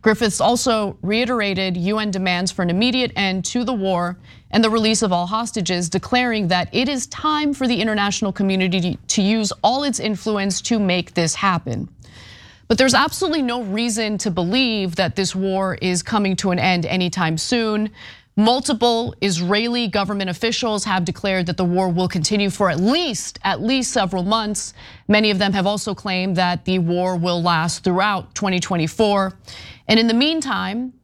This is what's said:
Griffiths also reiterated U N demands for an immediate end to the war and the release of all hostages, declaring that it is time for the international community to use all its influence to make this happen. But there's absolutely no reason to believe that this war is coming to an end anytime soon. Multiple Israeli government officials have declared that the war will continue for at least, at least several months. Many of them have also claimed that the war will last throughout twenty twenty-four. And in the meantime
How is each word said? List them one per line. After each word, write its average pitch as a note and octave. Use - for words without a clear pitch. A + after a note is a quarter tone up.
Griffiths A3
also A3
reiterated G3+
U G3
N G#3+
demands F#3
for -
an F3
immediate A#3+
end F#3+
to B3
the B3
war F3+
and A3+
the A3
release A3
of G#3
all F3
hostages, F#3
declaring A3
that F3+
it B3
is C#4
time D4+
for C4
the A3+
international G3+
community F#3
to -
use G#3+
all C4
its C#4
influence G3+
to A3+
make F3+
this E3
happen. F3
But A3+
there's B3+
absolutely D#4
no B3
reason G#3+
to G#3
believe F#3+
that F3
this F#3+
war F#3+
is F3+
coming G3+
to F#3+
an F3+
end F3
anytime F3
soon. G#3+
Multiple A#3+
Israeli G#3
government G3
officials G#3+
have F#3
declared F#3
that F3
the F#3
war F#3
will F3+
continue G3+
for F#3+
at D3
least, B3+
at F#3
least B3+
several F#3+
months. G#3
Many G#3+
of G3+
them F#3+
have F#3+
also G#3
claimed F#3
that F3+
the F#3
war F3
will F3
last E3+
throughout F#3+
twenty F#3
twenty-four. F#3+
And A3
in A#3
the A3+
meantime B3+